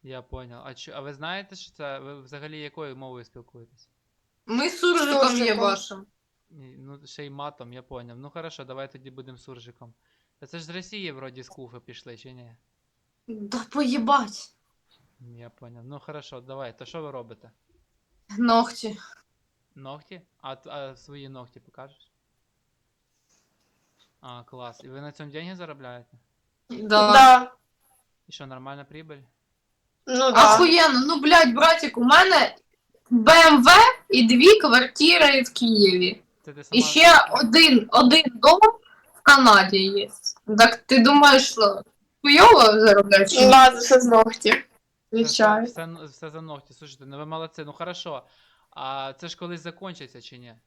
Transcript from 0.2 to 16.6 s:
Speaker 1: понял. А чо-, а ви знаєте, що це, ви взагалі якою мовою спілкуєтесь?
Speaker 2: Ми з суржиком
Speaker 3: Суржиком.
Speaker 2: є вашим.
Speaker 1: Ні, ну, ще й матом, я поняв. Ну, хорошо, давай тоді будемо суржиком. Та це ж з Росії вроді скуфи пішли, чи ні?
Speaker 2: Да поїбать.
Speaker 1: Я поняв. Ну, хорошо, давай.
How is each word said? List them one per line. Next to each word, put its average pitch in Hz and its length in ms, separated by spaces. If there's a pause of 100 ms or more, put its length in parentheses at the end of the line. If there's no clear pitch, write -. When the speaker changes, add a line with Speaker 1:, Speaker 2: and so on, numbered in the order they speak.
Speaker 1:
понял. 123 440
А 135 80
чо-, - 220
а 139 60
ви 143 120
знаєте, 185 420
що - 160
це, 139 280
ви 139 220
взагалі 147 400
якою 147 340
мовою 127 300
спілкуєтесь? - 640 (560)
Speaker 2:
Ми 262 240
з 349 100
суржиком 294 480
Speaker 3:
Суржиком. 240 200
Speaker 2:
є 214 60
вашим. 196 520 (440)
Speaker 1:
Ні, 135 300
ну, 139 260
ще 147 200
й 143 40
матом, 139 440
я 127 100
поняв. 120 340
Ну, 139 120
хорошо, 160 360
давай 135 260
тоді 131 200
будемо 127 260
суржиком. 120 560 (460)
Та 143 80
це 170 120
ж 160 60
з 151 40
Росії 185 420
вроді 131 320
скуфи 123 360
пішли, 120 380
чи 127 140
ні? 120 240 (720)
Speaker 2:
Да 214 320 (120)
поїбать. 254 800 (680)
Speaker 1:
Я 120 300
поняв. 120 360
Ну, 143 140
хорошо, 143 420
давай. 131 360